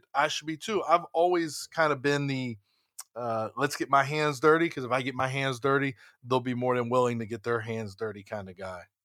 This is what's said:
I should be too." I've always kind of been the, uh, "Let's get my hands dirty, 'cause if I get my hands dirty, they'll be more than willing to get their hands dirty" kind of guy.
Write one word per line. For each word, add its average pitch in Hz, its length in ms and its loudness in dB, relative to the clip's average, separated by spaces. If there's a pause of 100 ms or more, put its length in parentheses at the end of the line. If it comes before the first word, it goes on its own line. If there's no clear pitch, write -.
(140)
I 143 140 4
should 151 180 -6
be 156 100 -6
too." 196 280 -2
I've 165 280 4
always 170 600 2
kind 156 200 4
of 131 100 -4
been 143 240 2
the, 127 320 -2 (580)
uh, 113 400 -2
"Let's 143 200 0
get 131 140 -4
my 139 140 0
hands 147 360 -2
dirty, 160 280 6
'cause 139 160 -8
if 117 80 -4
I 135 100 2
get 127 120 -4
my 131 140 0
hands 135 320 -2
dirty, 139 360 2 (280)
they'll 127 160 2
be 127 140 -2
more 123 220 0
than 120 140 0
willing 123 300 2
to 113 60 -6
get 107 180 -8
their 117 160 0
hands 110 360 -6
dirty" 104 280 -8
kind 101 260 -10
of 90 80 -18
guy. 92 260 -10 (200)